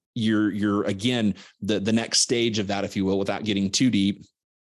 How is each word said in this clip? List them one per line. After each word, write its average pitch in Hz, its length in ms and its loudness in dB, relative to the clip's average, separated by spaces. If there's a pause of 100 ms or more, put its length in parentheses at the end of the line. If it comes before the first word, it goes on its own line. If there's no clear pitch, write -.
(160)
you're, 107 360 2
you're, 104 320 0
again, 104 520 0 (260)
the, 98 180 0
the 107 140 0
next 113 260 0
stage 117 400 0
of 98 80 -2
that, 98 160 -2
if 92 120 -6
you 98 100 0
will, 98 140 2
without 98 260 -4
getting 98 240 0
too 127 200 2
deep, 101 360 0 (500)